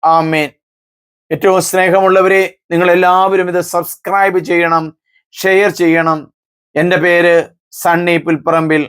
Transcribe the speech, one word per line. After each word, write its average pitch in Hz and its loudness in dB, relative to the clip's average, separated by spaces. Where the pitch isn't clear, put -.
ആമേൻ. 160 0
ഏറ്റവും 185 0
സ്നേഹമുള്ളവരെ, 190 2
നിങ്ങളെല്ലാവരും 180 2
ഇത് 175 -2
സബ്സ്ക്രൈബ് 185 -2
ചെയ്യണം, 170 0
ഷെയർ 190 0
ചെയ്യണം. 165 0
എൻ്റെ 175 0
പേര് 175 2
സണ്ണി 170 0
പുൽപ്പറമ്പിൽ. 160 -2